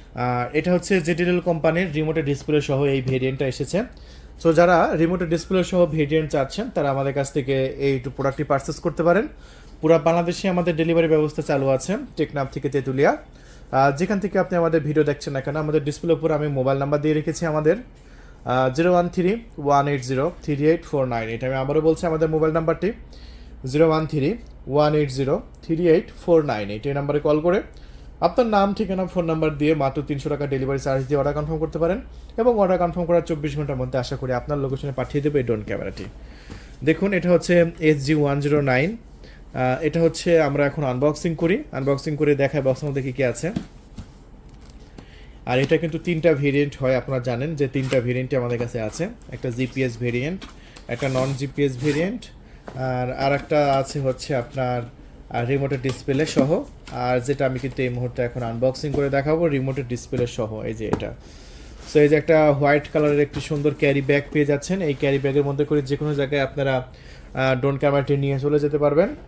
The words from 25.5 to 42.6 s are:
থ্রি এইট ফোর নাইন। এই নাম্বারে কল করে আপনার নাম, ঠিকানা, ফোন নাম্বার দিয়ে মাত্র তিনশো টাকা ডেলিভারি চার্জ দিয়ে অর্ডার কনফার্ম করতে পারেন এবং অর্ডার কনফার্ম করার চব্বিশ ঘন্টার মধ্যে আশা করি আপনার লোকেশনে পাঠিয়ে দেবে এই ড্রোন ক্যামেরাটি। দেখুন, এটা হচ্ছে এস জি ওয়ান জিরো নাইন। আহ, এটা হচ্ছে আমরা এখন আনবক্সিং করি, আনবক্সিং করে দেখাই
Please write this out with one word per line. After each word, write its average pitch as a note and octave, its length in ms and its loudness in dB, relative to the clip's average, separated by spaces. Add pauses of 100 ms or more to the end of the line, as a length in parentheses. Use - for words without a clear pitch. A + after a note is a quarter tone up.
থ্রি E3 260 0
এইট F3 220 4 (140)
ফোর D#3+ 200 4
নাইন। G#2+ 260 -2
এই B2 240 -4
নাম্বারে C#3+ 260 -2
কল D3+ 200 2
করে F3 220 2 (580)
আপনার G3+ 260 2
নাম, G3+ 280 2
ঠিকানা, F#3 320 -2
ফোন F3 180 -2
নাম্বার D#3 340 0
দিয়ে D3+ 160 4
মাত্র C#3 280 -2
তিনশো C#3+ 260 -4
টাকা C#3+ 180 -2
ডেলিভারি C3+ 320 -2
চার্জ C3+ 280 -2
দিয়ে C#3+ 120 0
অর্ডার C#3+ 160 0
কনফার্ম D3+ 240 -4
করতে D#3 200 -4
পারেন E3+ 220 0 (360)
এবং A#3 220 4
অর্ডার F#3 200 4
কনফার্ম F3 280 -2
করার E3+ 160 4
চব্বিশ D3+ 340 -4
ঘন্টার C#3+ 200 -4
মধ্যে B2+ 220 -2
আশা B2+ 180 -4
করি B2+ 160 -4
আপনার C#3+ 260 -2
লোকেশনে C3+ 340 -4
পাঠিয়ে C3 300 -4
দেবে D3 160 2
এই B2 60 2
ড্রোন A2 220 0
ক্যামেরাটি। G2 380 -8 (800)
দেখুন, F#3+ 280 2
এটা F3 180 0
হচ্ছে E3+ 340 4 (160)
এস D3+ 240 2
জি D#3 100 2
ওয়ান C#3+ 260 2
জিরো D3 200 2
নাইন। C#3 360 2 (560)
আহ, B2+ 300 -2
এটা E3 180 0
হচ্ছে E3 420 4
আমরা C#3+ 240 2
এখন C#3+ 180 -2
আনবক্সিং D3 500 0
করি, F3+ 380 0
আনবক্সিং C#3 440 -2
করে D3 180 4
দেখাই C#3 280 0